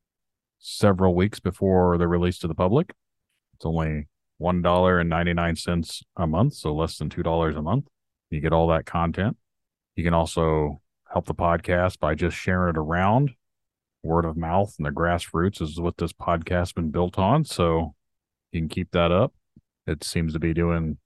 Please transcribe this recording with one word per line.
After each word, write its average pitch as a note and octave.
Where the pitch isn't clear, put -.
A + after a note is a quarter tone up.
several F#2+
weeks F#2+
before F2+
they're F2
released F2
to F2
the D#2+
public. G2+
It's -
only D#2
one F2
dollar F2+
and E2+
ninety-nine E2+
cents -
a F2+
month, F#2
so D#2
less D#2+
than D2+
two F2
dollars E2
a D#2
month. G#2+
You D2+
get D#2
all E2
that E2
content. E2+
You D#2+
can E2+
also D#2
help F2
the -
podcast F2
by D#2
just E2
sharing F#2
it D#2+
around. F#2+
Word E2
of D#2+
mouth F2
and D2
the D2
grassroots E2+
is D#2+
what E2+
this E2+
podcast F2
has F2
been E2
built F2
on, B2
so E2
you E2+
can D#2+
keep -
that E2+
up. G#2
It D#2
seems E2
to D#2+
be E2
doing E2